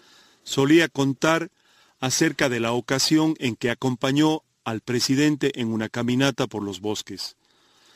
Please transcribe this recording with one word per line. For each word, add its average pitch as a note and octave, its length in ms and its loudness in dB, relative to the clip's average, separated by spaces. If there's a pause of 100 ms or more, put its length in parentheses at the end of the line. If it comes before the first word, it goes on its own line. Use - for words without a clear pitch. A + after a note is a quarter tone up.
(420)
solía D3+ 460 4
contar D#3+ 640 0 (500)
acerca C#3+ 500 0
de A#2+ 100 0
la A2+ 120 0
ocasión D3+ 680 2
en A#2+ 180 -2
que A#2+ 140 -2
acompañó C#3 720 0 (220)
al A2 180 -6
presidente C#3 760 0
en A2+ 140 -4
una A2 160 -4
caminata B2+ 580 -2
por G#2 160 -8
los G2 180 -8
bosques. G2+ 560 -8 (600)